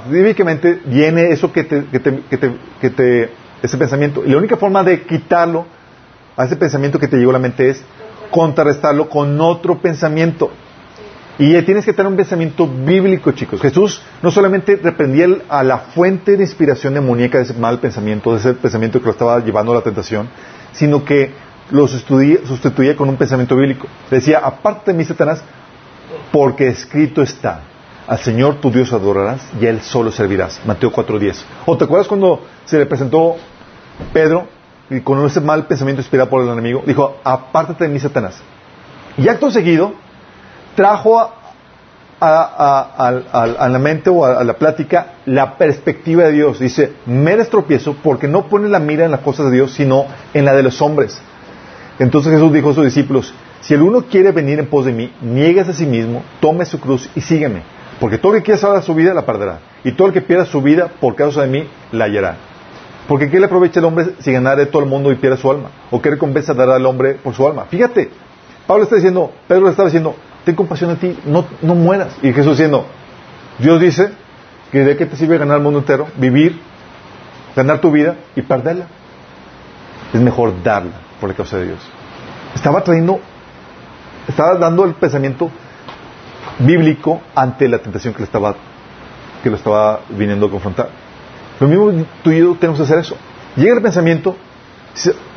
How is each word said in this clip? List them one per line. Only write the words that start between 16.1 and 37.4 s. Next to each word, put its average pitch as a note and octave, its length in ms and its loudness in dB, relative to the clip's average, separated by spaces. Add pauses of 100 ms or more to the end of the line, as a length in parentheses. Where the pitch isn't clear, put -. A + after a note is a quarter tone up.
de G3 80 0
inspiración C#3 500 -2
demoníaca B2 440 0
de B2+ 80 2
ese A#2 80 -8
mal A#2 260 -2
pensamiento, G#2+ 540 -4
de A2 60 0
ese B2 140 0
pensamiento A2+ 460 -2
que - 60 -2
lo A2+ 60 2
estaba A#2+ 280 0
llevando A2 320 -2
a A#2+ 40 2
la A2+ 60 0
tentación, G#2+ 460 -6 (460)
sino D3 320 0
que C#3 260 0 (400)
lo C#3 160 4
sustituía, C3+ 580 2
sustituía C3 520 0
con C#3+ 100 -2
un C3+ 80 -2
pensamiento B2+ 400 0
bíblico. C3 320 0 (240)
Decía, C3+ 280 2
"Aparte G#3 520 -2
de F3 60 -2
mí, E3 80 -2
Satanás, D#3 360 -2 (880)
porque C3+ 380 2
escrito D3 540 -2
está, F2+ 400 -4 (440)
al A2+ 140 -4
Señor C3 360 0
tu C#3 140 -2
Dios B2 220 0
adorarás G2+ 500 -2 (200)
y A#2 40 2
a A#2 40 2
Él A2+ 120 -2
solo A2+ 300 -2
servirás". F#2+ 540 -4
Mateo A2 260 -2
cuatro A2 280 -4
diez. G2 260 -4 (200)
¿O E3 120 0
te C#3 80 0
acuerdas F3+ 220 2
cuando F#3+ 340 0 (240)
se D#3 140 0
le C#3+ 60 2
presentó D3+ 520 0 (720)
Pedro D#3+ 340 2 (440)
y C3 100 -6
con C#3 260 0
ese D3 140 0
mal D3+ 280 0
pensamiento C3+ 340 -2
inspirado C3 280 0
por C3 140 2
el A#2+ 60 -2
enemigo? A#2 360 -4
Dijo, C#3 380 0
"Apártate D#3 640 -2